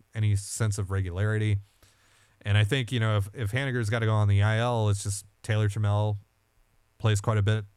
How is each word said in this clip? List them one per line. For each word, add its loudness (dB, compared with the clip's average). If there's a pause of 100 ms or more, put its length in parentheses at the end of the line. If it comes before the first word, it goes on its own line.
(140)
any 0
sense -4
of -4
regularity. 0 (840)
And 2
I 4
think, 0
you 0
know, 2
if, 0
if -4
Haniger's -2
gotta 0
go 2
on 2
the 4
I 2
L, 0
it's 0
just -6 (180)
Taylor 0
Trammell 0 (800)
plays 2
quite 0
a 2
bit, 0 (120)